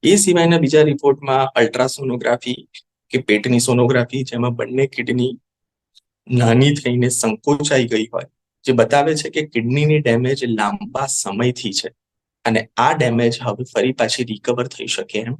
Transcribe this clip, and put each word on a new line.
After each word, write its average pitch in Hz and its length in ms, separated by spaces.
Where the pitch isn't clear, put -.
એ 185 140
સિવાયના 170 420
બીજા 151 240
રિપોર્ટમાં 139 640
અલ્ટ્રાસોનોગ્રાફી 123 1200
કે 135 80
પેટની 117 420
સોનોગ્રાફી, 123 640
જેમાં 120 280
બંને 123 360
કિડની 127 520
નાની 123 440
થઈને 123 340
સંકોચાઈ 131 760
ગઈ 113 280
હોય, - 100
જે 131 80
બતાવે 143 420
છે 151 160
કે 151 160
કિડનીની 147 520
ડેમેજ 127 460
લાંબા 104 640
સમયથી 113 680
છે - 160
અને 113 320
આ 131 160
ડેમેજ 120 500
હવે 123 220
ફરી 123 280
પાછી 120 320
રિકવર 117 420
થઈ 113 200
શકે - 320
એમ 117 220